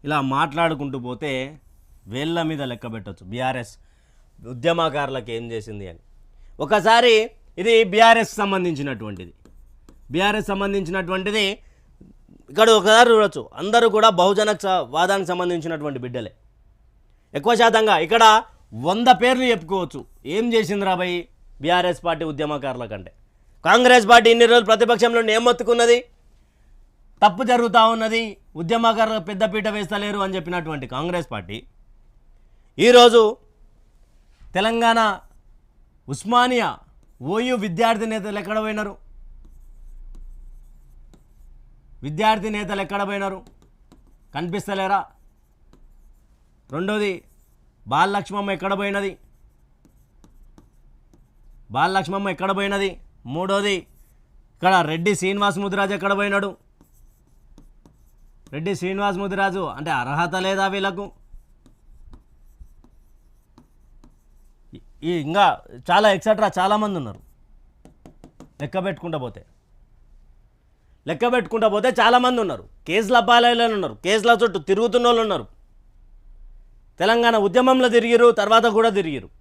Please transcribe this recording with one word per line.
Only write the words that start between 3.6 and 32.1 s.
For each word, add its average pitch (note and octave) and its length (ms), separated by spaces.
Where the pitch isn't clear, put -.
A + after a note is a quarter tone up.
ఉద్యమకారులకు C3+ 840
ఏం A#2 160
చేసింది G#2 380
అని. E2+ 100
ఒకసారి A3 480
ఇది A3+ 140
బీఆర్ఎస్ A3+ 480
సంబంధించినటువంటిది, C3+ 920
బీఆర్ఎస్ G3+ 400
సంబంధించినటువంటిది. G3 920
ఇక్కడ F#3+ 180
ఒకసారి A3 360
చూడొచ్చు, G3+ 280
అందరూ A3+ 340
కూడా A3 120
బహుజన G3+ 320
స-, F#3+ 180
వాదానికి F3+ 380
సంబంధించినటువంటి E3 720
బిడ్డలే A#2+ 280
ఎక్కువ F3+ 280
శాతంగా. A3 340
ఇక్కడ A3+ 180
వంద A3 220
పేర్లు B3+ 300
చెప్పుకోవచ్చు, E3+ 480
ఏం A#3 180
చేసింది G3 360
రాబాయి F3+ 280
బీఆర్ఎస్ F3 420
పార్టీ E3 260
ఉద్యమకారుల C3+ 640
కంటే. F#2 180
కాంగ్రెస్ A#3+ 480
పార్టీ A#3 220
ఇన్ని A#3 180
రోజులు A#3 180
ప్రతిపక్షంలో A#3 520
ఏం A#3 140
మొత్తుకున్నది, A#3+ 480
తప్పు F#3 260
జరుగుతూ A#3 320
ఉన్నది, A3 260
ఉద్యమకారులకు A3 640
పెద్దపీట G#3 480
వేస్తలేరు G#3 500
అని F#3+ 120
చెప్పినటువంటి D#3+ 560
కాంగ్రెస్ E3+ 400
పార్టీ G2+ 240